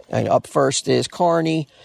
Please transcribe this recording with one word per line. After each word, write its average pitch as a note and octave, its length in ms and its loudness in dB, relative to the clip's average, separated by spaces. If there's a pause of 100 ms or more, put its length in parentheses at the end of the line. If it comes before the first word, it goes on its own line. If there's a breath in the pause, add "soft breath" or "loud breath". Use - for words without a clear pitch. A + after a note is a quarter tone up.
(120)
And A#2 160 -2
up - 180 2
first C#3 420 0
is B2 200 0
Carney, D#3+ 600 0 (180 soft breath)